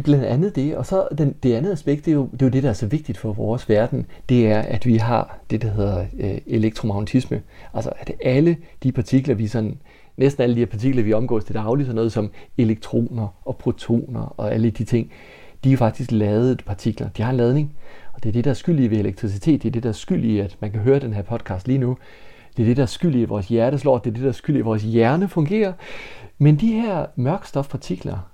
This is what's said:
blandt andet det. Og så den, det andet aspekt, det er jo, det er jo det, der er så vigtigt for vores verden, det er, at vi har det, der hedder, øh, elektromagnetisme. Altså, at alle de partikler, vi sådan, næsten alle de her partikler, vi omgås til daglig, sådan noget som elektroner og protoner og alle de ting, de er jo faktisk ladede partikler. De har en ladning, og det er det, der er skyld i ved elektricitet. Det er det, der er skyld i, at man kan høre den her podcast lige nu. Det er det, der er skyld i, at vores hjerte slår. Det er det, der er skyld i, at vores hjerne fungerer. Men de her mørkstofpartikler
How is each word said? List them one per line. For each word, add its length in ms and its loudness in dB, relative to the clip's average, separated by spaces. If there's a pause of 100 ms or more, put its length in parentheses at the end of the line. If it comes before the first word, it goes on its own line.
blandt 220 4
andet 300 0
det. 220 -2
Og 80 -4
så 220 0 (100)
den, 260 2
det 100 4
andet 180 0
aspekt, 340 -2
det 60 2
er 40 4
jo, 180 0
det 80 -8
er 40 6
jo 60 4
det, 120 2
der 60 2
er 40 2
så 120 -4
vigtigt 320 -4
for 160 -4
vores 360 -2
verden, 360 2 (240)
det 180 6
er, 140 4
at 240 0
vi 120 6
har 420 0 (100)
det, 120 -2
der 100 -2
hedder, 340 0 (140)
øh, 180 -4 (100)
elektromagnetisme. 960 0 (320)
Altså, 260 -6
at 120 -10 (120)
alle 340 4 (260)
de 80 2
partikler, 440 0
vi 120 -2
sådan, 300 -4 (400)
næsten 260 2
alle 120 2
de 40 2
her 60 2
partikler, 380 0
vi 100 2
omgås 300 2
til 120 -4
daglig, 300 0
sådan 100 -4
noget 160 0
som 180 -2 (280)
elektroner 720 0 (180)
og 120 -6
protoner 800 -2
og 160 -2
alle 160 2
de 140 -4
ting, 280 0 (520)
de 60 4
er 40 6
jo 40 4
faktisk 340 0
ladede 540 2
partikler. 440 -4
De 120 -6
har 100 0
en 60 0
ladning, 360 2 (400)
og 100 -4
det 60 2
er 40 2
det, 100 2
der 60 2
er 60 2
skyld 240 0
i 80 4
ved 100 2
elektricitet. 640 0
Det 60 -2
er 20 0
det, 120 -4
der 60 -2
er 40 -2
skyld 300 -2
i, 160 2
at 200 -6
man 120 -6
kan 80 -4
høre 200 4
den 140 -4
her 80 -4
podcast 460 -6
lige 120 2
nu. 180 0 (600)
Det 60 2
er 40 4
det, 100 4
der 60 4
er 40 2
skyld 280 0
i, 80 2
at 60 -2
vores 180 -4
hjerte 300 2
slår. 200 2
Det 120 -4
er 40 -2
det, 100 -4
der 60 0
er 40 0
skyld 220 -2
i, 40 2
at 60 -2
vores 180 0
hjerne 440 4
fungerer. 460 0 (640)
Men 180 8
de 180 2
her 320 0 (100)
mørkstofpartikler 1200 -4